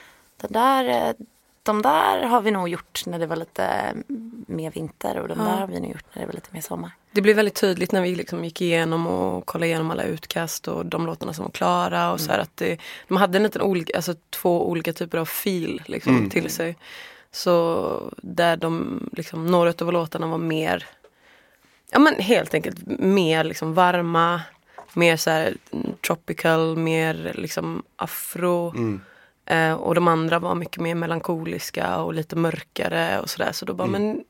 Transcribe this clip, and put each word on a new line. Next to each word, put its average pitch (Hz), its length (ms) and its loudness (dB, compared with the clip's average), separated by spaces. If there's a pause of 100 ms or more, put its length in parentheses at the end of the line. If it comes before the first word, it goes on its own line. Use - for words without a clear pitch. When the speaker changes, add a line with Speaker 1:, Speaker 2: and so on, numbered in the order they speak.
(420)
Speaker 1:
den 208 100 -6
där, 247 580 4
eh, 233 40 -2 (500)
de 214 180 2
där 185 420 4
har 240 180 4
vi 214 100 2
nog 180 180 0
gjort - 360 -8
när 175 140 -6
det 165 80 0
var 165 80 -2
lite - 580 -2 (540)
mer 160 240 -6
vinter - 460 -6
och - 100 -6
de 165 120 -6
Speaker 2:
Ja. 214 60 0
Speaker 1:
där 190 120 0
har 196 100 -2
vi 175 120 -6
nog 175 120 -6
gjort - 140 -14 (100)
när - 60 -8
det - 40 -6
var - 80 -10
lite - 180 -14
mer 170 100 -10
sommar. 170 300 -10 (200)
Speaker 2:
Det 208 100 2
blev 208 140 6
väldigt 208 200 2
tydligt 180 360 0
när 190 100 2
vi 180 140 0
liksom 175 280 -6
gick 165 180 -8
igenom 165 460 0
och 180 380 -2
kollade 165 220 -2
igenom 160 240 0
alla - 120 -2
utkast - 640 -4
och 170 180 -4
de 170 200 -2
låtarna 165 280 -6
som 156 120 -8
var - 60 -8
klara 175 600 0
och 175 80 -2
så 156 80 -4
här - 60 2
Speaker 3:
Mm. 196 100 2
Speaker 2:
att - 140 -10
det, 170 200 -2 (300)
de 185 100 0
hade 185 200 4
en 208 60 6
liten 214 180 0
olika, 180 340 0
alltså 170 180 -2 (160)
två 175 400 2
olika 165 240 -2
typer 170 240 -6
av 165 80 -2
feel - 600 -2
liksom - 320 2
Speaker 3:
Mm. 104 120 2
Speaker 2:
till 170 200 0
sig. 165 280 -4 (540)
Så 170 840 0
där 170 400 2
de, 165 420 -2 (120)
liksom, 160 340 -8
några 170 240 6
utav 170 240 -2
låtarna 165 340 -2
var 165 100 -2
mer, 165 480 -2 (1080)
ja - 80 4
men 302 160 8
helt 185 380 2
enkelt 156 240 -2 (220)
mer 170 440 4
liksom 160 300 -4
varma, 170 680 4 (520)
mer 170 240 6
så 156 120 0
här 160 280 2 (500)
tropical, 160 680 0
mer 160 580 0
liksom 165 480 -6 (120)
afro. 175 720 -2
Speaker 3:
Mm. 113 320 -2 (460)
Speaker 2:
Eh, 160 260 4
och 165 220 2
de 175 120 6
andra 165 320 4
var 175 160 -2
mycket 170 260 -6
mer 170 140 -2
melankoliska 170 1000 -4
och 165 160 -2
lite 160 220 -4
mörkare 165 840 0
och - 100 -6
sådär. - 220 -2
Så - 140 -8
då 196 80 -4
bara, 185 140 -2
Speaker 3:
Mm. 202 160 0
Speaker 2:
men 214 260 -2